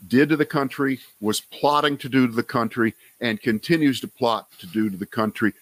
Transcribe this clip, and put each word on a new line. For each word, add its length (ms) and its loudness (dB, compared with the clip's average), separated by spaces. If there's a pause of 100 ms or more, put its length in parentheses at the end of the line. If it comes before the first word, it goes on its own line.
did 220 4
to 80 2
the 80 2
country, 540 -2 (200)
was 220 -2
plotting 560 0
to 100 -12
do 200 4
to 60 -4
the 100 0
country, 500 0 (260)
and 220 -2
continues 580 0
to 80 -8
plot 400 -2 (120)
to 60 -18
do 240 -2
to 60 -6
the 100 -8
country? 560 -2